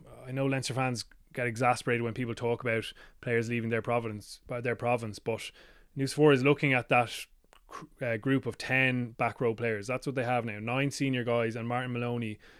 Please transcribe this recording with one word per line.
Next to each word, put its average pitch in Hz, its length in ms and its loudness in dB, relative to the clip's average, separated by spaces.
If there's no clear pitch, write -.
I 127 60 -10
know 135 140 0
Leinster 135 280 0
fans 127 320 0
get 123 140 -2
exasperated 120 560 2
when 113 100 -4
people 117 220 -4
talk 120 260 -2
about 113 300 -2
players 117 300 0
leaving 117 200 -2
their 113 120 0
province, 113 680 -4
by 123 140 -6
their 117 140 0
province, 117 440 -2
but - 320 -4
Nucifora 143 360 6
is 127 100 4
looking 139 300 4
at 123 160 0
that 123 220 4
cr-, - 180 -14
uh, 117 120 -2
group 135 280 2
of 113 120 -4
ten 127 540 2
back 117 300 -2
row 117 120 2
players. 110 340 -4
That's 127 200 -4
what 127 80 -4
they 131 80 0
have 120 220 0
now. 104 140 -6
Nine 131 320 0
senior 131 320 0
guys 117 320 2
and 117 120 -6
Martin 123 260 -2
Maloney, 120 460 -4